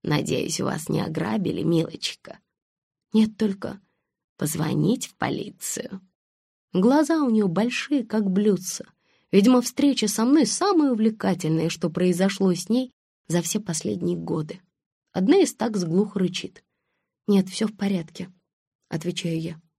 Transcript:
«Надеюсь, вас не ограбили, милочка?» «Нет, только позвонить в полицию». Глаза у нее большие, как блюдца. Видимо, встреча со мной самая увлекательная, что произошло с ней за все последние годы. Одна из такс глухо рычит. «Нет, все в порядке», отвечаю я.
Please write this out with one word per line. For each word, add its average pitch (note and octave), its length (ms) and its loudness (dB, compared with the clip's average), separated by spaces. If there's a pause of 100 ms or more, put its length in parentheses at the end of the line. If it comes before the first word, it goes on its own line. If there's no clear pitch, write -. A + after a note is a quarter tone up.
«Надеюсь, - 560 -2
вас - 300 -6
не - 120 -2
ограбили, F#3 600 -4
милочка?» - 760 -4 (760)
«Нет, A3 240 2
только G3+ 420 -4 (580)
позвонить D#3 720 -2
в - 80 -20
полицию». - 840 -8 (720)
Глаза D4 500 4
у B3+ 60 0
нее G#3+ 180 2
большие, A#3+ 560 -2
как G#3+ 280 -2
блюдца. G3+ 540 0 (460)
Видимо, A#3+ 300 6
встреча B3 460 0
со A3 180 0
мной C#4 200 6
самая D#4+ 460 2
увлекательная, F#3 760 0
что E3 200 -4
произошло F#3 640 2
с F3+ 160 -6
ней B3 220 0 (360)
за E3+ 140 0
все G3 180 -4
последние F3 580 -4
годы. D#3+ 440 -6 (500)
Одна G#3 260 4
из F#4 160 2
такс G#3+ 300 -4
глухо F#3+ 360 0
рычит. - 440 -4 (640)
«Нет, F#3+ 220 4
все A3 180 -4
в G#3+ 80 -8
порядке», F#3 560 -6 (580)
отвечаю E3 500 -4
я. E3 220 -10 (180)